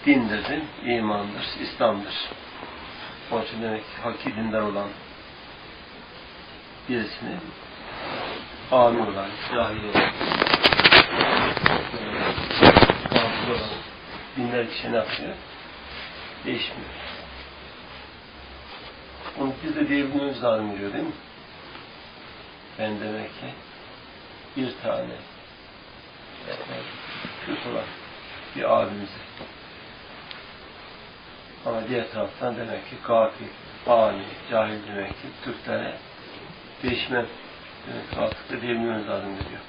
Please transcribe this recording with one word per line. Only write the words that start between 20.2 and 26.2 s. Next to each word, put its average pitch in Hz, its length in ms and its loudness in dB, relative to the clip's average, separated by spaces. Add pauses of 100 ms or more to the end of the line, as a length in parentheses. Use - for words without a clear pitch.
lazım 107 360 4
diyor, 101 140 -4
değil 165 120 -2
mi? 160 80 -4 (1700)
Ben 107 220 -2
demek 107 280 -4 (120)
ki 127 60 -10 (1080)
bir 127 160 0 (100)
tane 92 300 0 (2250)